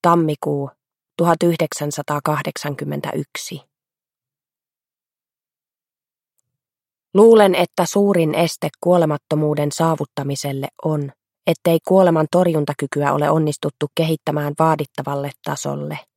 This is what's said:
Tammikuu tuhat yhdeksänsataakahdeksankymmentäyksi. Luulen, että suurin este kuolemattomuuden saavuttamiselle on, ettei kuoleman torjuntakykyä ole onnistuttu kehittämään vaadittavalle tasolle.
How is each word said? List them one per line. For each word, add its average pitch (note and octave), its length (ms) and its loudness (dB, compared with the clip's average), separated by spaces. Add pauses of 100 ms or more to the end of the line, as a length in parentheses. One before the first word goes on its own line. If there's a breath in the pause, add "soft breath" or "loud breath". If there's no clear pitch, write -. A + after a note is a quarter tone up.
Tammikuu D3+ 680 0 (460)
tuhat E3+ 260 2
yhdeksänsataakahdeksankymmentäyksi. D3 2250 -4 (3500)
Luulen, G#3 400 8
että F3 320 0
suurin F#3+ 480 2
este E3 340 -2 (120)
kuolemattomuuden D3+ 920 0
saavuttamiselle C#3 960 -4 (160)
on, D3 280 -4 (340)
ettei E3 320 0 (100)
kuoleman E3 440 4
torjuntakykyä D3 800 0
ole D3 180 0
onnistuttu D3+ 640 -2
kehittämään D3+ 640 -4
vaadittavalle C#3+ 720 -2 (140)
tasolle. D3 540 -8 (180)